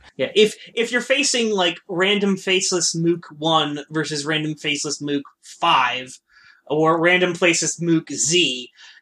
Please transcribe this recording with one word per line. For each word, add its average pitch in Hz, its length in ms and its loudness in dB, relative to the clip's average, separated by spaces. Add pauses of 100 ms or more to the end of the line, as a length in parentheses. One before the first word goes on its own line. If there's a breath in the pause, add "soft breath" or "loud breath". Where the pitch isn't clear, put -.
(160 soft breath)
Yeah, 131 180 -4
if, 208 220 4 (180 loud breath)
if 233 160 -2
you're 240 100 0
facing, 254 520 0
like, 175 260 0 (100)
random 196 480 2
faceless 185 600 0
Mook 170 300 0 (120)
one 151 520 0
versus 151 360 -4
random 151 300 -2
faceless 147 440 -6
Mook 143 220 -2 (180)
five, 127 800 -2 (480 soft breath)
or 160 340 2
random 180 340 2
faceless 170 460 0
Mook 165 300 0
Z, 135 600 0 (320 loud breath)